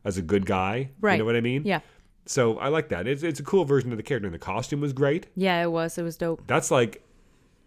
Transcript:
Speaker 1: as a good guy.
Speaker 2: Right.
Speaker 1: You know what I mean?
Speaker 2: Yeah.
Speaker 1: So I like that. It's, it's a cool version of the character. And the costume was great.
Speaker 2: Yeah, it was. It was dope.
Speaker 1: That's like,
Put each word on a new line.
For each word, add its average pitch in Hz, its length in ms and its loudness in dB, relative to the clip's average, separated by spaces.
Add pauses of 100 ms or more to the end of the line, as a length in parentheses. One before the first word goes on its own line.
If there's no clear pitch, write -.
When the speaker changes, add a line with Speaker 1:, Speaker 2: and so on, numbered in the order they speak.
Speaker 1:
as 95 140 -2
a 95 60 -4
good 95 240 2
guy. 104 420 0 (120)
Speaker 2:
Right. 208 120 4
Speaker 1:
You 151 60 2
know 110 60 0
what 117 100 2
I 117 60 2
mean? 123 240 0
Speaker 2:
Yeah. 180 160 0 (440)
Speaker 1:
So 117 320 2
I 131 120 -2
like 156 200 0
that. 90 180 -2
It's, 139 140 -2
it's 160 180 -4
a 143 40 -8
cool 190 200 2
version 135 280 2
of 113 60 -4
the 107 60 -8
character. 113 240 -2
And 85 60 -6
the 82 60 -10
costume 120 420 -4
was 147 100 -2
great. 143 440 0
Speaker 2:
Yeah, 180 260 2
it 170 100 0
was. 165 280 -2
It 170 40 -2
was 165 140 -6
dope. 165 300 -4
Speaker 1:
That's 160 240 0
like, 120 320 2 (640)